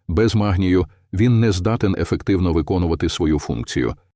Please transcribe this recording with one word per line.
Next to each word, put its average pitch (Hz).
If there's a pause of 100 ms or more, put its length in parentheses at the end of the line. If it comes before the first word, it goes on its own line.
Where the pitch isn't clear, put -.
без 107
магнію 92 (280)
він 113
не 113
здатен 98
ефективно 90
виконувати 82
свою 78
функцію. 58 (200)